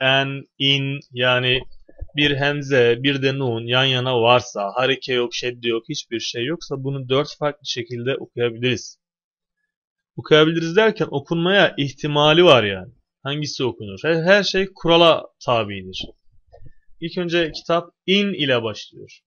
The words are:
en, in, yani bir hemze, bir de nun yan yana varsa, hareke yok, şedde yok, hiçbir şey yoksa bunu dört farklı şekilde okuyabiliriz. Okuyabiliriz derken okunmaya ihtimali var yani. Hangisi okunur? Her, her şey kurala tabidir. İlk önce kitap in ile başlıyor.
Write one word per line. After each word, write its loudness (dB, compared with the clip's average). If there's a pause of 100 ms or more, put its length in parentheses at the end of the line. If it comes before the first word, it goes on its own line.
en, 0 (140)
in, 0 (120)
yani 0 (540)
bir 2
hemze, 2
bir 0
de 0
nun -2
yan 2
yana 0
varsa, 2
hareke -2
yok, -2
şedde -6
yok, -2
hiçbir -8
şey -6
yoksa -8
bunu -8
dört 0 (100)
farklı -6
şekilde -6
okuyabiliriz. -4 (1160)
Okuyabiliriz 2
derken 2
okunmaya 0
ihtimali 2
var 8
yani. -6 (300)
Hangisi -6
okunur? -8
Her, 0
her 6
şey -2
kurala 4 (240)
tabidir. -4 (920)
İlk -8
önce -2
kitap -4 (160)
in 0
ile 0
başlıyor. -12